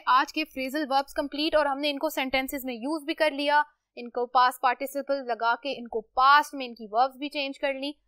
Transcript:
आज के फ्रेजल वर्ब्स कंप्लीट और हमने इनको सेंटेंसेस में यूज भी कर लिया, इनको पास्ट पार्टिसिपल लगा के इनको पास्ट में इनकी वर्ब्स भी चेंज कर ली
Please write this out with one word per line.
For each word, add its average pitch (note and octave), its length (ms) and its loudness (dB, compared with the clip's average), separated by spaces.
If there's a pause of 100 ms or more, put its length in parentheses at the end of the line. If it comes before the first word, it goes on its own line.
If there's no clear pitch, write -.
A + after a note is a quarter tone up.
आज C4+ 240 2
के D#4 120 -4
फ्रेजल C4+ 440 -4
वर्ब्स C#4 260 -2
कंप्लीट D4+ 420 -2
और D4+ 120 4
हमने C#4 220 -2
इनको C#4+ 200 -2
सेंटेंसेस C4+ 560 -4
में B3+ 80 -6
यूज C#4+ 320 -4
भी D#4+ 80 -4
कर D#4 200 2
लिया, D4 300 2 (340)
इनको A#3+ 360 -6
पास्ट B3+ 300 4
पार्टिसिपल C4+ 680 -2
लगा A#3 240 0 (100)
के C#4 140 -4
इनको A#3 240 -6 (140)
पास्ट C#4+ 400 6
में C4 100 -6
इनकी A#3 280 -14
वर्ब्स B3+ 260 2
भी C#4+ 100 -6
चेंज C#4 280 -6
कर C#4 160 -2
ली C#4 200 -6 (140)